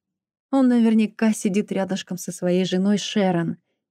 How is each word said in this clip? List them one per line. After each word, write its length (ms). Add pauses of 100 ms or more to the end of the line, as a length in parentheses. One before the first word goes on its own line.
(520)
Он 160
наверняка 640
сидит 400
рядышком 460
со 140
своей 340
женой 320
Шерон 600 (340)